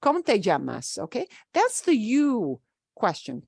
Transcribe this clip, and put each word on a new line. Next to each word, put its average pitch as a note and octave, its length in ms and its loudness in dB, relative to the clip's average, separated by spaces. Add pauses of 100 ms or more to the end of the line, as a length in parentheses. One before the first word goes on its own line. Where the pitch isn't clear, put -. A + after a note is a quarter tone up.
¿Cómo D#4 220 2
te A#3 180 2
llamas? C#3 580 -2
Okay, G#3+ 300 -8 (260)
that's A4+ 280 0
the F4 140 2
you A#3 680 0 (320)
question. C#3 540 -4